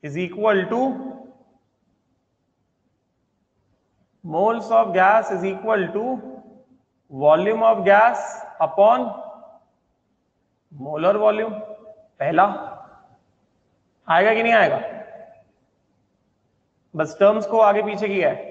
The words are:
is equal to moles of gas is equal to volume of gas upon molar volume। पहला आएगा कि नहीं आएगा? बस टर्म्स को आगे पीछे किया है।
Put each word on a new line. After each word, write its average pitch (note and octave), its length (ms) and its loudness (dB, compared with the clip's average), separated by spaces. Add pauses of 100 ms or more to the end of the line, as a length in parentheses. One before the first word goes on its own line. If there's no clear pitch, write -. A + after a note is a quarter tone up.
is D3+ 140 -10
equal F#3+ 500 -2
to A#3 140 -2 (3500)
moles G3+ 500 -4
of A3 200 2
gas G3+ 380 2
is F3+ 140 -6
equal G3 480 -4
to G#3 100 -4 (1080)
volume D#3+ 520 2
of A3+ 220 4
gas G#3+ 440 4 (320)
upon G#3+ 480 2 (1600)
molar D3+ 480 -2
volume। G#3+ 340 0 (680)
पहला D#3+ 260 2 (1600)
आएगा F#3+ 260 4
कि A3+ 100 0
नहीं A#3 100 2
आएगा? G3 260 2 (2250)
बस D#3 240 -6
टर्म्स G#3 280 2
को A3+ 140 0
आगे G#3 220 4
पीछे G#3 240 -6
किया F#3 220 -2
है। - 220 -8